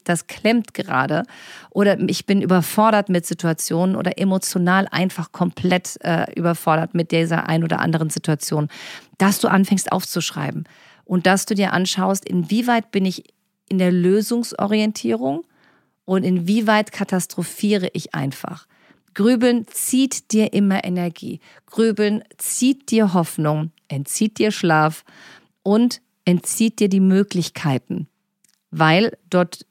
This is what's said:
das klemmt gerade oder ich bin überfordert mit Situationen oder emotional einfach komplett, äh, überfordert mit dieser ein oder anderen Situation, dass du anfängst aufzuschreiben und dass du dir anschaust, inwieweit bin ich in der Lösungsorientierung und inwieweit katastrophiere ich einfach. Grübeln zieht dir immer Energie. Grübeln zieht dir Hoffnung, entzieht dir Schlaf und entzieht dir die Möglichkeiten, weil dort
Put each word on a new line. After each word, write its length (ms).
das 220
klemmt 460
gerade 500
oder 300
ich 260
bin 160
überfordert 680
mit 160
Situationen 720
oder 200
emotional 720
einfach 440
komplett, 640
äh, 340
überfordert 600
mit 180
dieser 380
ein 160
oder 160
anderen 280
Situation, 600
dass 240
du 80
anfängst 420
aufzuschreiben 720
und 220
dass 180
du 80
dir 180
anschaust, 540
inwieweit 640
bin 140
ich 200
in 80
der 140
Lösungsorientierung 1500
und 180
inwieweit 680
katastrophiere 1040
ich 220
einfach. 520
Grübeln 540
zieht 640
dir 220
immer 300
Energie. 580
Grübeln 560
zieht 520
dir 240
Hoffnung, 580
entzieht 520
dir 120
Schlaf 520
und 400
entzieht 540
dir 80
die 140
Möglichkeiten, 1080
weil 460
dort 400